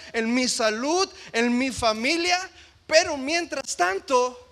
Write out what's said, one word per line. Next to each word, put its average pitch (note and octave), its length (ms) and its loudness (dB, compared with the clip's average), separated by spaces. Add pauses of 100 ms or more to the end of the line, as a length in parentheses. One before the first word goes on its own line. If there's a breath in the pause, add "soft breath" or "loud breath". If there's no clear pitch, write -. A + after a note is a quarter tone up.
(140)
en A3+ 180 0
mi B3+ 160 2
salud, B3+ 580 0 (260 loud breath)
en A#3+ 260 2
mi C4 120 0
familia, E4 800 0 (360 loud breath)
pero D#4+ 300 4
mientras D4 600 -4
tanto C4+ 600 0 (140)